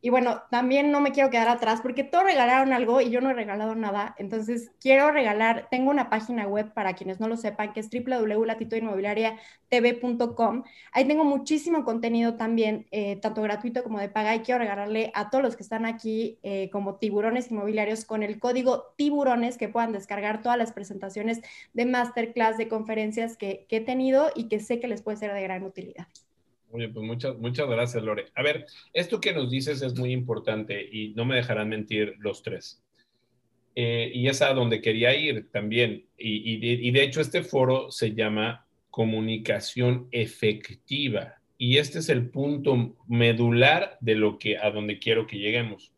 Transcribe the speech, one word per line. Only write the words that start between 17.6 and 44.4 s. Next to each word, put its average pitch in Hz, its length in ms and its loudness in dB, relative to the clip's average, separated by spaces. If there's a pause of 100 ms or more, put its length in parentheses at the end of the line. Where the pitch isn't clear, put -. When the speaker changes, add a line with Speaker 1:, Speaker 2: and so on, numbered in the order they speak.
Speaker 1:
con 214 180 -4
el 214 160 -6
código 247 580 0
Tiburones, 254 640 0
que 214 100 -4
puedan 233 220 -2
descargar 208 520 -4
todas 240 160 0
las 226 140 -2
presentaciones 202 680 -8 (320)
de 240 140 0
masterclass, 233 720 0
de 226 100 -2
conferencias 220 680 -4
que, 196 320 -8
que 220 100 -2
he - 20 0
tenido 262 560 2
y 233 120 -6
que 214 120 -2
sé 233 180 -2
que 233 80 -6
les 226 160 -4
puede 214 140 -6
ser 214 160 -6
de 202 100 -4
gran 190 220 -6
utilidad. 185 420 -14 (640)
Speaker 2:
Oye, 113 180 -6
pues 110 180 -10
muchas, 120 320 -6
muchas 123 300 -2
gracias, 120 340 0
Lore. 107 320 -4
A 127 80 -4
ver, 147 240 0 (260)
esto 180 280 -2
que 196 120 0
nos 139 160 -2
dices 135 320 -2
es 127 160 -4
muy 127 140 -2
importante 110 800 -4
y 107 240 -8
no 117 100 -2
me 131 120 2
dejarán 110 320 0
mentir 107 500 -2
los 104 240 -6
tres. - 400 -12 (960)
Eh, 117 360 -2
y 123 140 0
es 135 160 2
a 139 100 4
donde 120 280 2
quería 113 340 4
ir 143 380 -4
también. 107 540 0 (120)
Y, 110 360 -4
y 110 40 -8
de, 120 240 0
y 120 80 0
de 139 140 6
hecho 139 160 -2
este - 240 -2
foro 131 480 2
se 110 200 -2
llama 107 540 -2 (240)
Comunicación 110 1200 0
Efectiva. 110 1300 -4 (200)
Y 123 220 4
este 151 220 -2
es 156 80 -4
el 123 200 2
punto 135 680 0 (100)
medular 120 920 4
de 113 160 2
lo 107 240 2